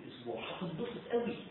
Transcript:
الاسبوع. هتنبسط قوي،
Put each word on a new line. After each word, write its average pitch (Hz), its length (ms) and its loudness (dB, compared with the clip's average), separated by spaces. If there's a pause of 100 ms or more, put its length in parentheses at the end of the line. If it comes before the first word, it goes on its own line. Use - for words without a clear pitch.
الاسبوع. 117 380 -4
هتنبسط - 720 -2
قوي، 226 240 4 (140)